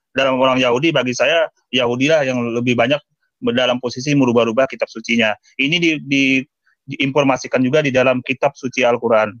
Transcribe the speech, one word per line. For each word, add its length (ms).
dalam 240
orang 240
Yahudi. 320
Bagi 160
saya, 320
Yahudilah 560
yang 160
lebih 160
banyak 320
dalam 320
posisi 320
merubah-rubah 480
kitab 240
sucinya. 480
Ini 160
di, 140
di, 160
diinformasikan 720
juga 240
di 80
dalam 320
kitab 320
suci 240
Al-Quran. 600